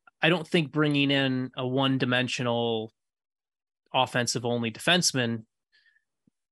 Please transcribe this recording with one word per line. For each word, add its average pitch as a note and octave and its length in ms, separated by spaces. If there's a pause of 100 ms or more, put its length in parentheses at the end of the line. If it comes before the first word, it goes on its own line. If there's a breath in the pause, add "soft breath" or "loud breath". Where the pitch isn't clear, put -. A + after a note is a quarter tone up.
(220)
I D#3+ 60
don't E3 180
think D#3 280
bringing D3 360
in C3 460
a C3 100
one-dimensional B2 1300 (1000)
offensive-only A#2+ 800
defenseman A#2+ 720 (1080 soft breath)